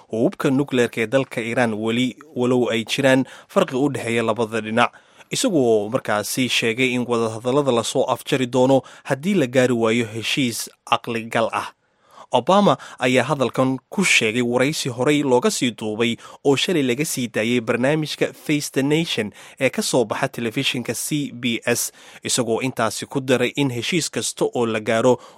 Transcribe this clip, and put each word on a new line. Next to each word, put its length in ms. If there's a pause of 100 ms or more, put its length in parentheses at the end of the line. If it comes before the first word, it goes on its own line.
(140)
hubka 400
nukleerka 480
ee 80
dalka 320
Iran 320
weli, 400 (240)
walow 320
ay 160
jiraan 400 (240)
farqi 240
u 160
dhexeeya 320
labada 400
dhinac. 320 (400)
Isagoo 560
markaasi 640
sheegay 400
in 160
wadahadallada 640
la 100
soo 220
afjari 400
doono 400 (240)
haddii 320
la 80
gaari 240
waayo 320
heshiis 640 (160)
caqligal 680
ah. 220 (600)
Obama 400 (240)
ayaa 320
hadalkan 480 (160)
ku 80
sheegay 400
waraysi 480
horey 320
looga 320
sii 240
duubay 400 (240)
oo 160
shalay 240
laga 240
sii 240
daayay 320
barnaamijka 720
Face 400
the 80
Nation 480 (320)
ee 80
ka 160
soo 200
baxa 280
telefishinka 640
C 320
B 320
S, 300 (340)
isagoo 400
intaasi 400
ku 160
daray 340
in 140
heshiis 400
kasta 400
oo 160
la 160
gaaro 400 (160)